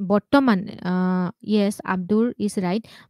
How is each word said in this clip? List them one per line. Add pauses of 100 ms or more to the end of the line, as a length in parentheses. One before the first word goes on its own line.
বৰ্তমান, (240)
আহ, (160)
য়েছ, (100)
আব্দুৰ (120)
ইজ
ৰাইট। (280)